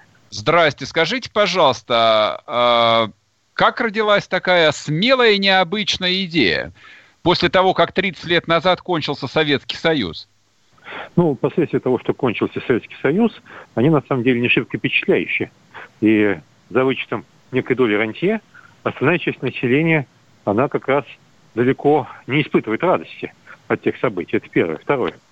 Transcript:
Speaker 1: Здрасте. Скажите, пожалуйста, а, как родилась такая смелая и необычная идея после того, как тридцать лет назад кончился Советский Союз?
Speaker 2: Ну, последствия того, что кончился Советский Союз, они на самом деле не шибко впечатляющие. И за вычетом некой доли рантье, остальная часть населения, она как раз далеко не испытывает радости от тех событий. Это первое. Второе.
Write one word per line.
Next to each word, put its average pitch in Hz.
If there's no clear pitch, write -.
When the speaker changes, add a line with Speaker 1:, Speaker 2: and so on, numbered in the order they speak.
Speaker 1:
Здрасте. 143
Скажите, 170
пожалуйста, 120
а, 117
как -
родилась 214
такая 175
смелая 226
и 202
необычная 190
идея 90
после 175
того, 185
как 170
тридцать 185
лет 165
назад 170
кончился 151
Советский 147
Союз? 127
Speaker 2:
Ну, 170
последствия 139
того, 127
что -
кончился 104
Советский -
Союз, 202
они 127
на 151
самом 131
деле 120
не 120
шибко -
впечатляющие. -
И 107
за 120
вычетом 120
некой 127
доли 110
рантье, 131
остальная 131
часть -
населения, 143
она 110
как -
раз 135
далеко 135
не 139
испытывает 110
радости -
от 110
тех -
событий. 104
Это -
первое. 85
Второе. 120